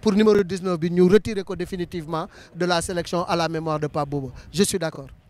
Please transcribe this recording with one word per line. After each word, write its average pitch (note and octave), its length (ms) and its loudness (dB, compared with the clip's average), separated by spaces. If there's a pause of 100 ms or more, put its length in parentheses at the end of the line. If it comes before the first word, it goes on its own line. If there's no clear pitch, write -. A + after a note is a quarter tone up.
pour G#3+ 120 2
numéro G#3 280 6
dix-neuf F#3 380 -2
bi E3+ 100 0
ñu F3+ 180 4
retirer G3+ 360 2
ko F#3 120 -8
définitivement E3+ 720 -6 (280)
de F3 100 -2
la F3 160 2
sélection F3 440 -4
à F#3 100 0
la E3 120 0
mémoire D#3+ 320 -4
de D3+ 60 -4
Pape D3 240 -4
Bouba. C#3 200 -6 (220)
Je E3 120 2
suis G3 160 0
d'accord. D3+ 300 -8 (200)